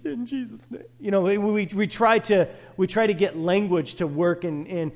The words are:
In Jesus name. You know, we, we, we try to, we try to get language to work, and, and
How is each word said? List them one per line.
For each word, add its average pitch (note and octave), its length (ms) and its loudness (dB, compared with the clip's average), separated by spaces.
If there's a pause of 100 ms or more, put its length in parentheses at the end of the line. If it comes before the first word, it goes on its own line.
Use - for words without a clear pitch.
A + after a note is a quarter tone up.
In B3+ 220 -6
Jesus A#3+ 340 -8 (100)
name. - 120 -12 (180)
You G#3 100 -4
know, G3 120 4
we, G3 160 2
we, G#3 360 0
we G3+ 120 0
try A3+ 340 2
to, G3+ 280 2 (280)
we F#3+ 100 2
try A3 200 2
to G#3+ 80 2
get E3+ 220 0
language F3 600 0
to F3 100 -2
work, E3+ 380 0
and, D#3 220 -6
and E3 300 -4